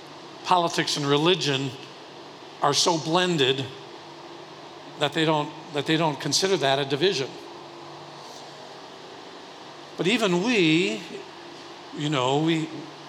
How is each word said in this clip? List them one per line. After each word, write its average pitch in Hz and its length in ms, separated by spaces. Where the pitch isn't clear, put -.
politics 170 520
and 151 80
religion 143 680
are 143 100
so 175 240
blended 156 680
that 147 140
they 160 120
don't, 151 260
that 143 120
they 160 100
don't 156 240
consider 185 360
that 135 220
a 143 60
division. 139 440
But 160 100
even 196 360
we, 196 600
you 147 120
know, 139 300
we, 160 300